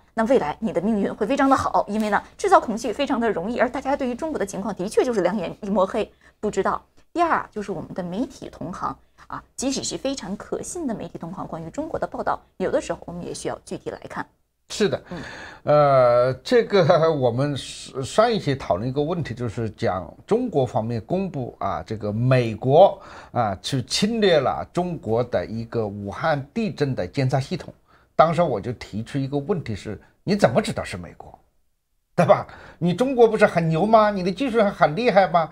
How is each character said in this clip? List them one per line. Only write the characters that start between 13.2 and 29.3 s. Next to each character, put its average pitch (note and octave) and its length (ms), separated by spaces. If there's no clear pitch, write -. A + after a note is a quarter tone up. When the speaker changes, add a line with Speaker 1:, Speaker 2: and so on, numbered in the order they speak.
Speaker 1:
也 D3+ 80
需 D3 160
要 A#2+ 160
具 F#3+ 120
体 - 140
来 - 80
看。 - 160
Speaker 2:
是 G#3 160
的， C3 240
Speaker 1:
嗯。 F3 80
Speaker 2:
呃， C3 720
这 A#3+ 200
个 E3 460
我 C3+ 200
们 C#3 260
上， - 480
上 A3 260
一 G#3+ 80
期 C#3 160
讨 C3 220
论 G#2+ 100
一 C3 60
个 C#3+ 100
问 E3 180
题， A#2+ 140
就 B2 140
是 A2+ 220
讲 F#2+ 440
中 A#3+ 240
国 C3+ 140
方 A2+ 200
面 A#2 160
公 F#3+ 300
布 C3+ 280
啊， F2 280
这 A2 100
个 G#2 160
美 A#2+ 420
国 C#3+ 460
啊， G#2+ 300
去 C3 200
侵 A3+ 380
略 F#3 180
了 B2 320
中 F3 280
国 A2+ 260
的 G2 200
一 A2 200
个 A#2 220
武 G2+ 240
汉 C#3+ 420
地 A3 180
震 C#3 240
的 F#2 120
监 C3 220
测 C#3 120
系 E3 160
统。 - 160
当 E3 180
时 D#3+ 100
我 C3 180
就 A2 120
提 G#2 300
出 A#2 160
一 C3+ 80
个 C#3 120